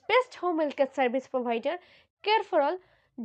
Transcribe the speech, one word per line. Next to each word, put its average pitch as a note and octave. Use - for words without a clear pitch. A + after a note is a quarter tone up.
best B4
home F4+
healthcare C#4
service B3+
provider, B3
Care G#4+
for E4
All, E4+